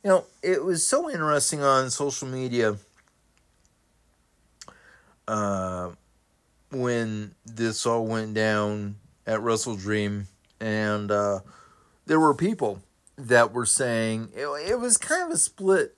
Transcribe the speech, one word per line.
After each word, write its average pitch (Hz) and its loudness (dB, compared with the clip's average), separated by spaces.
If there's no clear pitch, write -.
You 202 0
know, 190 6
it 185 0
was 175 0
so 311 0
interesting 151 0
on 131 4
social 139 -4
media, 120 0
uh, 95 -4
when 113 -2
this 113 -2
all 117 0
went 110 -4
down 104 0
at 110 0
Wrestle 113 -2
Dream, 101 -2
and, 107 -2
uh, 101 2
there 160 4
were 156 6
people 131 -2
that 120 4
were 117 -2
saying, 113 0
it, 139 -8
it 165 -4
was 240 2
kind 349 -2
of 330 -8
a 233 -4
split. 190 2